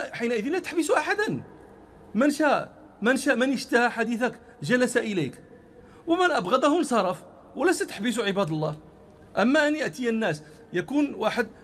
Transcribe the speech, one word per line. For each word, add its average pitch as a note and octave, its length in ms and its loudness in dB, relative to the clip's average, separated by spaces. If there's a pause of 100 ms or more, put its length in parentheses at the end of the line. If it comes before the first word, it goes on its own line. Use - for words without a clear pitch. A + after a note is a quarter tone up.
(140)
حينئذ A#3 360 -4
لا F4+ 100 -2
تحبس E4+ 320 -2
أحدًا. G4+ 520 -2 (720)
من C#4 160 4
شاء، C#4 460 0 (240)
من A#3+ 160 2
شاء، C#4+ 180 0
من C4 180 0
اشتهى A#3+ 360 0
حديثك A#3 500 -4 (240)
جلس A#3+ 340 0
إليك، G3+ 440 -4 (680)
ومن F4 240 2
أبغضه C#4+ 480 4
انصرف، F#3+ 440 0 (320)
ولست E4+ 280 2
تحبس A3+ 360 -4
عباد G3 300 0
الله. D#3 260 -4 (640)
أما C#4 300 4
أن D4+ 80 0
يأتي B3 340 -4
الناس، A3 340 -2 (300)
يكون C4+ 400 0
واحد A3 340 -2 (160)